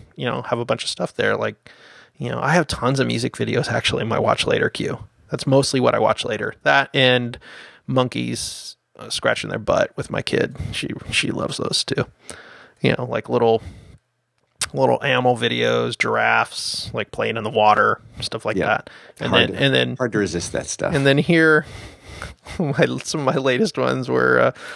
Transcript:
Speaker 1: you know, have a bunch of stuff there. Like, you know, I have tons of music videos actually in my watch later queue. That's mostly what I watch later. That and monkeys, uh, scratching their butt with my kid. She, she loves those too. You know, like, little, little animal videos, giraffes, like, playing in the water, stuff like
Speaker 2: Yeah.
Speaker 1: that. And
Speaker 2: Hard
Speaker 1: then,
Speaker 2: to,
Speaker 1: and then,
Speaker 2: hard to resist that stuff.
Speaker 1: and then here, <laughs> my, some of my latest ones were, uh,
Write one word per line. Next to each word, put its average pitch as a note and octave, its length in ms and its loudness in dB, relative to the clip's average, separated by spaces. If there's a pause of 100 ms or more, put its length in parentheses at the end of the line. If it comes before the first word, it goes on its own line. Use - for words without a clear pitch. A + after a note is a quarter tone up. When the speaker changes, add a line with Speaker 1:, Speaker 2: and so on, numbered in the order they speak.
(160)
Speaker 1:
you C#3 100 -8
know, A#2+ 160 -4
have A#2+ 160 -2
a A#2+ 60 -4
bunch B2 180 -2
of - 80 -6
stuff - 240 -6
there. G#2 220 0
Like, G#2+ 340 -8 (480)
you A#2+ 120 -6
know, A#2+ 100 -4
I C#3 140 0
have F3 120 4
tons C3+ 340 -2
of B2+ 60 2
music A#2 300 -2
videos A2 340 -2
actually A2+ 320 -2
in A2 60 -2
my A#2 100 0
watch - 280 2
later - 240 2
queue. - 280 -6 (320)
That's - 160 -6
mostly C3+ 340 4
what B2 140 4
I A2+ 40 0
watch A2 260 2
later. G#2+ 380 -4
That C#3 320 4
and B2 440 2 (480)
monkeys, B2 920 -2 (220)
uh, G#2+ 120 -16
scratching - 400 -2
their - 80 -6
butt - 380 0
with - 140 -8
my - 120 -2
kid. - 340 -2 (160)
She, - 160 -6 (220)
she - 200 -2
loves - 280 -4
those - 260 -2
too. - 220 -2 (720)
You D#3+ 160 4
know, B2 80 -6
like, A2+ 240 -6
little, A#2 340 2 (1080)
little B2+ 320 2
animal B2+ 320 2
videos, A#2+ 640 0
giraffes, A2+ 960 0
like, A2 160 -6
playing A2+ 260 -4
in A2 80 -6
the G#2+ 60 -4
water, G#2 500 4 (220)
stuff - 240 -8
like G#2+ 100 -2
Speaker 2:
Yeah. E2+ 120 0
Speaker 1:
that. - 220 -2 (300)
And - 100 -4
Speaker 2:
Hard A#2 200 4
Speaker 1:
then, F2 60 -8
Speaker 2:
to, F2+ 60 -2
Speaker 1:
and C3+ 120 4
then, B2 240 0
Speaker 2:
hard A#2+ 140 -2
to G#2+ 60 0
resist F2 340 -2
that - 140 -4
stuff. - 280 -4
Speaker 1:
and C#3 120 2
then C#3 120 6
here, D#3 480 4 (480)
<laughs> - 440 -12
my, D3 280 2 (180)
some - 160 -4
of C3+ 140 2
my - 60 0
latest C3 360 2
ones B2+ 320 0
were, B2+ 320 4
uh, B2 120 4 (240)